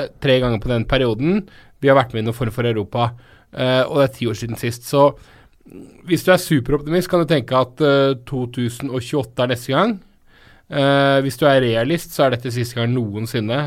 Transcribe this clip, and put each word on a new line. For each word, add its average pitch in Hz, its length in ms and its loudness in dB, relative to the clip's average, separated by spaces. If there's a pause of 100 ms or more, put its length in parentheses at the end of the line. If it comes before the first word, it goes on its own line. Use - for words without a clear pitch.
(220)
tre 135 180 4
ganger 120 220 0
på 123 100 -6
den 117 160 0
perioden 135 540 0 (400)
vi 139 100 2
har 135 80 6
vært 131 160 0
med 113 80 -2
i 110 60 -4
noen 113 80 -4
form 113 160 -4
for 120 160 -2
Europa. 113 400 -2 (400)
Eh, 127 400 0
og 160 100 0
det 139 60 4
er 127 100 0
ti 117 140 -4
år 107 100 -4
siden 117 220 -10
sist, 117 240 -8
så 143 220 4 (960)
hvis 170 200 0
du 185 80 4
er 180 80 4
superoptimist, 151 720 0
kan 170 140 2
du 139 40 -4
tenke 131 300 0
at, 131 220 -2
eh, 139 340 4 (140)
to 123 240 -4
tusen 123 400 -6
og 127 80 -4
tjueåtte 127 440 -4
er 127 80 0
neste 120 220 -4
gang. 202 220 2 (720)
Eh, 139 540 2
hvis 135 160 -6
du 156 80 2
er 135 160 6
realist, 120 480 -2
så 143 160 2
er 123 80 0
dette 120 160 -8
siste 120 240 -6
gang 120 160 -2
noensinne, 113 760 -4